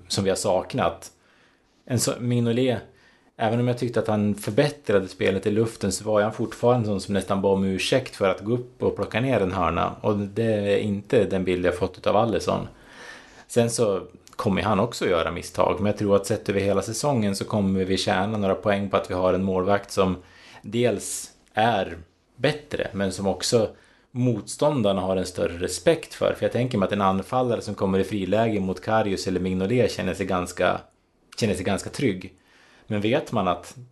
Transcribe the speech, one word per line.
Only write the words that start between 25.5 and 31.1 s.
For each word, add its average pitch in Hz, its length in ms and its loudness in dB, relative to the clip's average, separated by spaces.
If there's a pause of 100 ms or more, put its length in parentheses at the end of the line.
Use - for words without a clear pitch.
respekt - 560 0
för. 98 240 0
För - 60 -2
jag 104 80 0
tänker 123 260 0
mig 95 80 2
att 87 60 -2
en 101 80 0
anfallare 113 600 0
som 101 140 -8
kommer 95 240 0
i 95 60 2
friläge 104 560 0
mot 92 200 -4
Karius 104 460 -2
eller 92 140 0
Mignolet 95 520 0
känner 92 220 -4
sig 98 120 -4
ganska, 90 540 -2 (560)